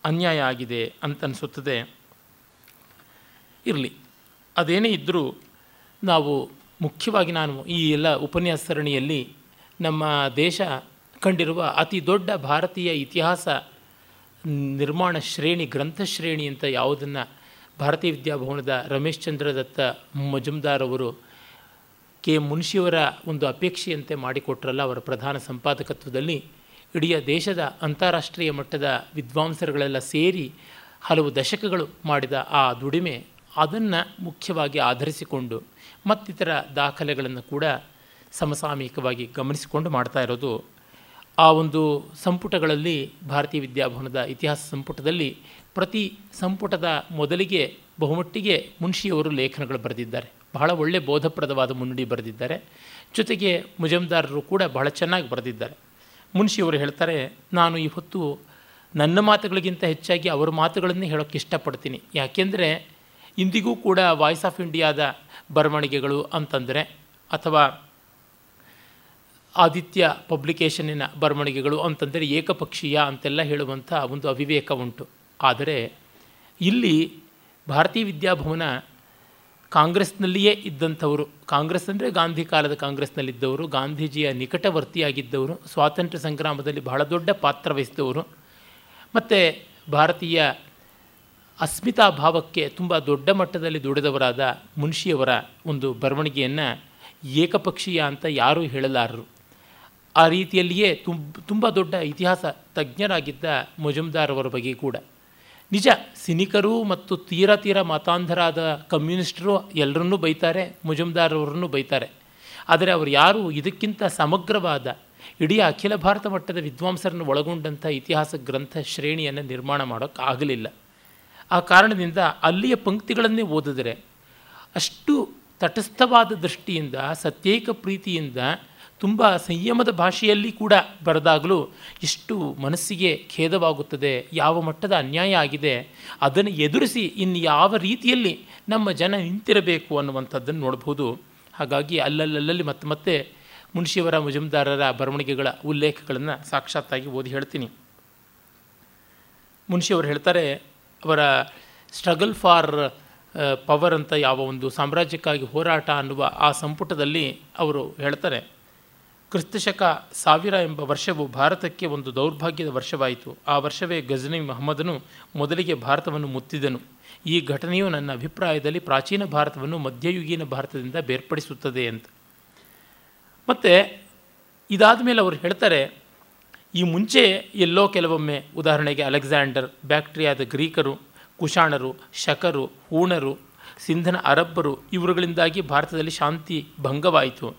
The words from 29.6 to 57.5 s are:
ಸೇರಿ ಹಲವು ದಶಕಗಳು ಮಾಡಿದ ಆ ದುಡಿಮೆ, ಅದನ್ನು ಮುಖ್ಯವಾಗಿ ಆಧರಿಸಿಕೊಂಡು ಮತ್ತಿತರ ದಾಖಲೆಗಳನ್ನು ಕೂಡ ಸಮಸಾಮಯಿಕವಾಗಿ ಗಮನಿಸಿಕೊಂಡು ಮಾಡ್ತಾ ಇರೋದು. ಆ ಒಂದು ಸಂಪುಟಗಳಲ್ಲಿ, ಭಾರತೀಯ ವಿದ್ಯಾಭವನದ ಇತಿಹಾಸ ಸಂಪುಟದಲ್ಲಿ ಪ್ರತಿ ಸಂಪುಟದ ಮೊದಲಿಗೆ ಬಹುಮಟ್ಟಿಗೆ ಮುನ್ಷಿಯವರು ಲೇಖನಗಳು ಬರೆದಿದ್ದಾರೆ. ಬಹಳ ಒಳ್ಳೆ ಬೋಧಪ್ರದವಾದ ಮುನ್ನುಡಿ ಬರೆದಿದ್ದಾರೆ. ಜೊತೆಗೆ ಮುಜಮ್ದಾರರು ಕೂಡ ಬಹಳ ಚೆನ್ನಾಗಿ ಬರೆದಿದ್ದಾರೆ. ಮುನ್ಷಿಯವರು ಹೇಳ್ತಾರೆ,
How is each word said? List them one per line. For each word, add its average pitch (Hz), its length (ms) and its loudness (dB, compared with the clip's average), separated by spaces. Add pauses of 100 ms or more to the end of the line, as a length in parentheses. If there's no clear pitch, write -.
ಸೇರಿ 160 460 0 (560)
ಹಲವು 151 340 2
ದಶಕಗಳು 180 520 -2 (180)
ಮಾಡಿದ 139 280 0
ಆ 135 300 2 (100)
ದುಡಿಮೆ, 139 520 -4 (320)
ಅದನ್ನು 170 420 0 (240)
ಮುಖ್ಯವಾಗಿ 151 560 -4
ಆಧರಿಸಿಕೊಂಡು 127 800 -2 (480)
ಮತ್ತಿತರ 196 460 -2 (220)
ದಾಖಲೆಗಳನ್ನು 139 640 -4
ಕೂಡ 147 240 -4 (680)
ಸಮಸಾಮಯಿಕವಾಗಿ 135 1040 -4
ಗಮನಿಸಿಕೊಂಡು 147 540 -4
ಮಾಡ್ತಾ 127 320 0
ಇರೋದು. 123 320 -2 (840)
ಆ 160 140 10
ಒಂದು 160 300 2 (340)
ಸಂಪುಟಗಳಲ್ಲಿ, 165 840 0 (320)
ಭಾರತೀಯ 143 320 0
ವಿದ್ಯಾಭವನದ 131 640 -4
ಇತಿಹಾಸ 147 460 -4
ಸಂಪುಟದಲ್ಲಿ 143 600 -4 (440)
ಪ್ರತಿ 190 440 -4 (160)
ಸಂಪುಟದ 185 540 -2 (240)
ಮೊದಲಿಗೆ 165 640 0 (220)
ಬಹುಮಟ್ಟಿಗೆ 170 560 0 (260)
ಮುನ್ಷಿಯವರು 170 480 0
ಲೇಖನಗಳು 135 480 -4
ಬರೆದಿದ್ದಾರೆ. 120 500 -6 (280)
ಬಹಳ 151 160 2
ಒಳ್ಳೆ 165 280 0
ಬೋಧಪ್ರದವಾದ 139 720 0
ಮುನ್ನುಡಿ 127 340 -6
ಬರೆದಿದ್ದಾರೆ. 117 520 -6 (580)
ಜೊತೆಗೆ 196 500 0 (140)
ಮುಜಮ್ದಾರರು 160 640 0
ಕೂಡ 190 220 0
ಬಹಳ 135 240 0
ಚೆನ್ನಾಗಿ 165 420 -2
ಬರೆದಿದ್ದಾರೆ. 120 460 -6 (600)
ಮುನ್ಷಿಯವರು 185 420 2
ಹೇಳ್ತಾರೆ, 147 400 -2 (360)